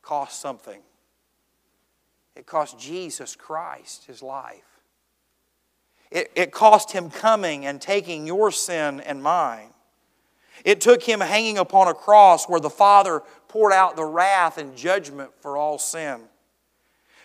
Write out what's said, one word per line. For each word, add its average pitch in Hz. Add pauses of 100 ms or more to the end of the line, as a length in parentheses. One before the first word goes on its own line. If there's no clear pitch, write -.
cost 143
something. 120 (1500)
It 131
cost 147
Jesus 151
Christ -
his 123
life. 131 (1300)
It, 170
it 175
cost 214
him 175
coming 180
and 139
taking 175
your 190
sin 151
and 139
mine. 135 (920)
It 196
took 240
him 220
hanging 208
upon 190
a 165
cross 202
where 170
the 147
Father 196 (260)
poured 214
out 190
the 160
wrath 170
and 135
judgment 143
for 143
all 151
sin. 143 (960)